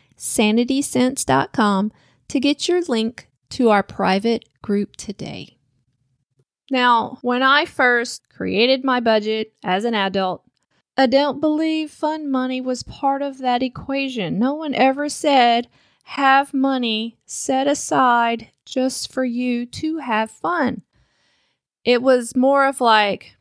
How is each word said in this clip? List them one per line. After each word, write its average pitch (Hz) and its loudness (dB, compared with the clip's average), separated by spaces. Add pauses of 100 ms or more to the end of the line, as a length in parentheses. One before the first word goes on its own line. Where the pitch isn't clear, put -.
(160)
sanitysense 254 0
dot - 0
com, 208 0 (360)
to 277 -2
get 285 -2
your 349 2
link 226 -4 (220)
to 233 2
our 202 4
private 196 -2 (140)
group 202 -4
today. - -14 (1120)
Now, 247 0
when 247 0
I 277 4
first 240 -2
created 247 0
my 254 0
budget 220 0 (100)
as 196 -2
an 233 -2
adult, 190 -2 (520)
I 262 4
don't 269 2
believe 311 0
fun 311 -4
money 254 -2
was 254 -6
part 277 -4
of 269 -8
that 247 0
equation. 247 -4
No 262 0
one 311 -6
ever 269 2
said, 240 2 (340)
"Have 277 2
money 240 -2 (100)
set 269 -2
aside 240 0 (160)
just - -4
for 262 -2
you 240 -2
to 311 -6
have 220 -2
fun." 311 -4 (1000)
It 240 2
was 254 2
more 269 4
of 269 -2
like, 214 2